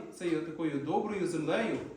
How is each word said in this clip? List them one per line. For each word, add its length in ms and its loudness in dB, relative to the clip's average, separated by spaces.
цією 320 0
такою 320 0
доброю 480 0
землею, 520 2